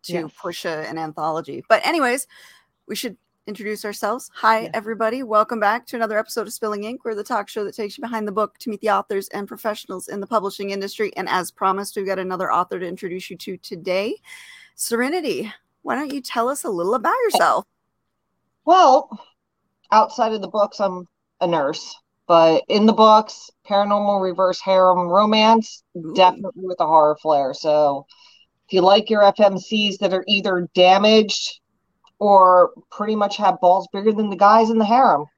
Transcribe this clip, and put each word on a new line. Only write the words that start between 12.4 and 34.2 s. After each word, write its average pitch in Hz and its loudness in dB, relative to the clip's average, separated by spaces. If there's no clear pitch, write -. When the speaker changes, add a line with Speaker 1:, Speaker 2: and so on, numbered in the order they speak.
Speaker 1:
author 180 -2
to 180 -8
introduce 185 -12
you 170 -16
to 185 -12
today. 196 -6
Serenity, 240 -4
why - -6
don't 277 -8
you 277 -8
tell 240 -4
us 285 -6
a - -6
little 185 -2
about 311 -2
yourself? 170 2
Speaker 3:
Well, 302 6
outside 220 2
of 208 -6
the 190 -10
books, 208 -2
I'm 180 -4
a 185 0
nurse. 160 -4
But 165 6
in 214 2
the 220 6
books, 214 4
paranormal 202 0
reverse 185 -2
harem 185 4
romance, 214 2
Speaker 1:
Ooh. 160 -12
Speaker 3:
definitely 185 2
with 180 -8
a 165 0
horror 151 4
flair. 143 0
So 151 0
if - -8
you 185 2
like 202 2
your 214 2
F 196 4
M 196 4
Cs 208 -4
that 190 -2
are 185 -4
either 185 -2
damaged 202 4
or 185 6
pretty 214 -4
much 202 -2
have 190 0
balls 180 4
bigger 208 0
than 208 -2